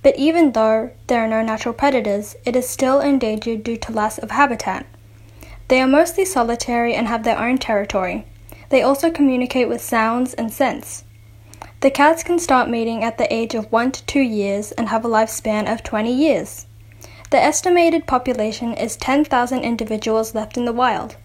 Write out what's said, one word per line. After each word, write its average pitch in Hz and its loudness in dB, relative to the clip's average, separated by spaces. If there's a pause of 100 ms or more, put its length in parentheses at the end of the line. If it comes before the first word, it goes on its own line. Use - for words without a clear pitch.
But - 4
even 311 4
though 220 2 (160)
there 233 0
are 220 -2
no 220 0
natural 226 -4
predators, 208 0 (100)
it 247 -2
is 247 0
still 269 0
endangered 226 0
due 233 -4
to - -10
loss 220 -2
of 214 -10
habitat. 240 -2 (840)
They 262 4
are 262 2
mostly 349 4
solitary 233 -2
and 233 -2
have 226 -4
their 233 2
own 247 0
territory. 202 -2 (440)
They 262 4
also 277 2
communicate 254 2
with 233 -4
sounds 233 0
and 226 -6
scents. - -4 (760)
The 269 6
cats 302 4
can 349 0
start 247 2
mating 226 -2
at 226 -4
the - 0
age 226 -2
of 214 -4
one 233 2
to - -12
two 277 2
years 208 -2
and 220 -4
have 226 -2
a 233 0
lifespan 220 0
of 226 -4
twenty 226 -2
years. 262 0 (640)
The 277 4
estimated 339 4
population 233 -2
is - -6
ten 285 0
thousand 247 0
individuals 220 -2
left 214 -6
in 240 -2
the 233 -2
wild. 233 -2